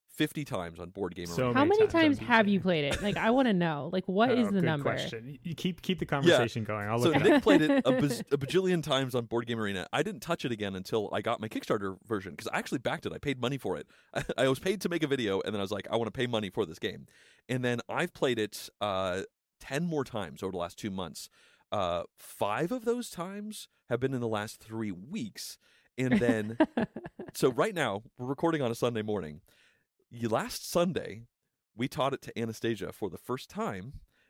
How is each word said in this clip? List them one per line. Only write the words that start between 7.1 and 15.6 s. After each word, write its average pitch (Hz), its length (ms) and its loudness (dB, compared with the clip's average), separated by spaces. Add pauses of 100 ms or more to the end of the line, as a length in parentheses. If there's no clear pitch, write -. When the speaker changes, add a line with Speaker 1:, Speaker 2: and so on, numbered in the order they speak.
Speaker 2:
it 285 60 6
Speaker 1:
Nick 214 120 8
Speaker 2:
up. 277 80 6
Speaker 1:
played 285 200 8
it 269 220 4
a - 80 6
Speaker 3:
<laughs> 127 80 2
Speaker 1:
baz-, 143 220 0 (100)
a 143 60 4
bajillion 170 440 2
times 135 320 0
on 117 120 0
Board 117 200 0
Game 117 140 -2
Arena. 98 320 -2
I 135 100 2
didn't 180 180 -6
touch 170 240 -4
it 131 80 -2
again 101 220 -2
until 98 380 -2
I 92 80 0
got 113 200 -2
my 110 80 -6
Kickstarter 98 580 -4
version, 98 280 -4
'cause 107 180 -10
I 160 60 -2
actually 196 200 -4
backed 127 280 -4
it. 85 60 -6
I 80 60 -8
paid 131 220 -6
money 127 180 -2
for 92 180 -4
it. 73 100 -12 (140)
<laughs> - 140 -20
I, - 100 -2 (140)
I 131 100 4
was 131 100 2
paid 190 240 -2
to 214 60 0
make 170 140 -2
a 156 40 2
video, 113 360 0
and 101 120 -4
then 104 60 -2
I - 40 -2